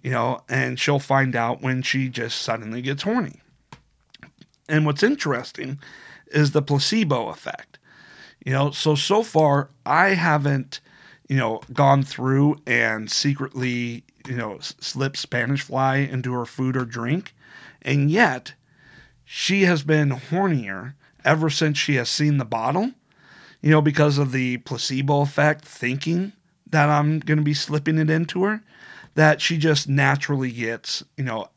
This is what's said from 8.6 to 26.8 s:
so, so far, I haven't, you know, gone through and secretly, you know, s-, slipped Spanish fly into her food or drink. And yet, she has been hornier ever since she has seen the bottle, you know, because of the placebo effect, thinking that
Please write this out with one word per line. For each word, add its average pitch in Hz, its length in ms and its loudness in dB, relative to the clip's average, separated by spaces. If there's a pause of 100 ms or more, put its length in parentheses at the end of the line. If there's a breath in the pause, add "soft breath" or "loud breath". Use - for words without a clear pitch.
so, 151 240 0
so 202 280 2
far, 143 460 2 (160)
I 165 240 4
haven't, 151 680 0 (480 loud breath)
you 139 100 -2
know, 113 240 -2 (120)
gone 139 300 4
through 139 640 2
and 110 460 0
secretly, 127 920 -4 (220)
you 131 100 -6
know, 110 200 -6
s-, - 240 -12
slipped 135 380 -6
Spanish 127 460 -4
fly 135 340 0
into 131 360 -2
her 123 120 -4
food 131 320 -2
or 127 80 -2
drink. 120 500 -4 (460 loud breath)
And 143 280 2
yet, 156 440 0 (680 soft breath)
she - 400 0
has 175 200 2
been 151 280 2
hornier 131 840 -2 (300 soft breath)
ever 156 260 2
since 147 280 0
she 147 180 0
has 120 140 -2
seen 147 280 2
the 127 80 -2
bottle, 123 460 -2 (680 loud breath)
you 147 100 4
know, 156 100 6
because 147 360 2
of 139 140 0
the 127 260 -2
placebo 135 640 -2
effect, 151 440 0
thinking 165 680 -4 (340)
that 147 220 2